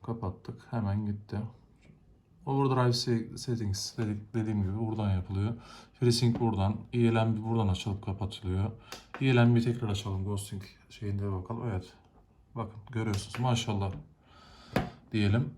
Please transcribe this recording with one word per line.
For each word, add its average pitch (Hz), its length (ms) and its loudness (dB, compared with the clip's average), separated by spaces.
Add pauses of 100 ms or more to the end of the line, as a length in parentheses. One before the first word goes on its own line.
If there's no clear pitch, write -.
Kapattık. 113 580 -8 (100)
Hemen 104 340 0
gitti. 104 340 -6 (1040)
Overdrive 131 480 4
se-, 117 440 -2
settings 107 600 -4
dedik, 104 360 -4
dediğim 110 280 0
gibi 98 160 0
buradan 110 340 0
yapılıyor. 98 420 0 (460)
FreeSync 120 400 4
buradan. 104 360 2 (180)
E 117 200 4
L 113 120 4
M 113 120 2
B 107 60 -6
buradan 113 240 2
açılıp 98 380 -2
kapatılıyor. 95 680 -2 (500)
E 131 140 4
L 120 100 8
M 120 100 8
B 117 60 6
tekrar 117 280 0
açalım. 98 360 -2
Ghosting 101 380 -6 (260)
şeyinde 101 420 -4
bakalım. 113 400 -4
Evet. 92 220 -6 (640)
Bakın 107 240 -8 (120)
görüyorsunuz. 113 480 -2
Maşallah 104 520 0 (1200)
diyelim. 107 460 2